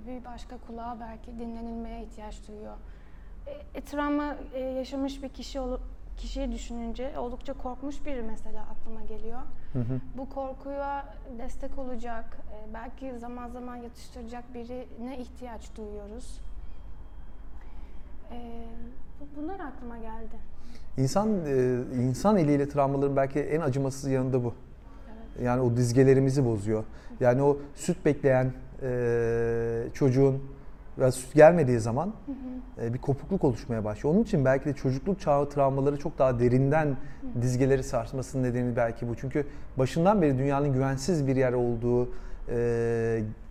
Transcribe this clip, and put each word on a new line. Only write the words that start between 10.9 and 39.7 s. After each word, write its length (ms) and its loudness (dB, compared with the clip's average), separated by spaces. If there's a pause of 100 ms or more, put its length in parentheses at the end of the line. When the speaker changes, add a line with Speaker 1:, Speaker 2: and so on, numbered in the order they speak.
Speaker 1:
destek 400 -2
olacak, 600 -2 (140)
e, 220 -6
belki 460 -8
zaman 300 -8
zaman 260 -8
yatıştıracak 800 -12
birine 640 -10
ihtiyaç 580 -12
duyuyoruz. 680 -8 (1900)
E, 60 -6 (840)
bu-, 220 -8
bunlar 180 -4
aklıma 380 -8
geldi. 380 -4 (600)
Speaker 2:
İnsan, 320 2 (160)
e, 320 4 (240)
insan 360 4
eliyle 320 4
travmaların 460 2
belki 240 2
en 220 0
acımasız 480 0
yanı 240 2
da 100 2
bu. 100 -2 (540)
Speaker 1:
Evet. 380 -8
Speaker 2:
Yani 160 2
o 160 4
dizgelerimizi 680 6
bozuyor. 380 0 (360)
Yani 220 6
o 160 6 (180)
süt 300 -2
bekleyen, 460 4 (300)
e, 1000 2 (100)
çocuğun 500 4 (540)
ve 140 4
süt 220 -8
gelmediği 460 10
zaman, 340 0 (120)
Speaker 1:
Hı 60 -8 (500)
hı. 40 -2
Speaker 2:
e, 80 -2
bir 60 -4
kopukluk 440 0
oluşmaya 400 0
başlıyor. 320 0
Onun 80 6
için 220 2
belki 200 4
de 80 0
çocukluk 460 0
çağı 300 2
travmaları 480 2
çok 220 -6
daha 200 6
derinden 460 6
Speaker 1:
Hı 60 2
hı. 500 -4
Speaker 2:
dizgeleri 420 4
sarsmasının 600 -2
nedeni 320 0
belki 340 0
bu. 60 -2
Çünkü 300 -2 (320)